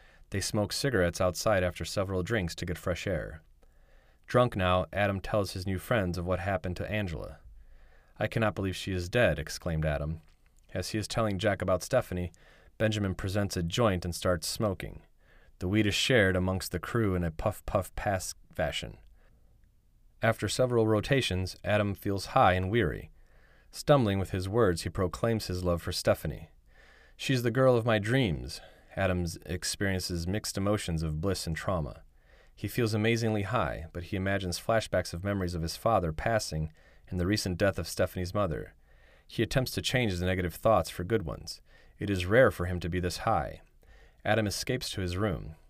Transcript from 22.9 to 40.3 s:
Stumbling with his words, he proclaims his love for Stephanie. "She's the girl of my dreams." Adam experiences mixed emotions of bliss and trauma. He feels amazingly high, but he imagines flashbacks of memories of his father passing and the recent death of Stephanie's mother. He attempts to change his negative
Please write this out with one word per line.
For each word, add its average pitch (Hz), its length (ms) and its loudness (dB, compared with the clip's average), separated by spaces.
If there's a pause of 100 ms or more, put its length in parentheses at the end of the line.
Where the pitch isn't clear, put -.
Stumbling 113 480 4
with 95 120 -2
his 95 180 -2
words, 98 340 4
he - 60 -4
proclaims 101 580 0
his 90 180 -4
love 87 180 0
for 95 100 -6
Stephanie. - 580 -2 (680)
"She's 127 260 0
the 123 80 2
girl 127 260 6
of 113 100 2
my 113 120 6
dreams." 101 640 0 (360)
Adam 92 300 2 (180)
experiences 92 800 -2
mixed 101 300 -4
emotions 98 460 0
of 78 180 -2
bliss 92 260 -2
and 82 100 -2
trauma. 78 460 -4 (520)
He - 140 -6
feels 113 260 0
amazingly 113 480 2
high, 87 500 -2
but 87 120 -8
he 101 120 -6
imagines 95 440 -2
flashbacks 107 520 0
of 85 120 -8
memories 95 300 -2
of 82 80 -4
his 82 140 -4
father 95 360 2
passing 78 600 -2 (360)
and 92 100 -2
the 87 80 2
recent 95 320 0
death 98 200 2
of 85 100 -6
Stephanie's 90 440 -2
mother. 80 420 -2 (520)
He - 160 -2
attempts 123 300 0
to 95 100 -4
change 120 300 2
his 87 100 -2
negative 90 320 0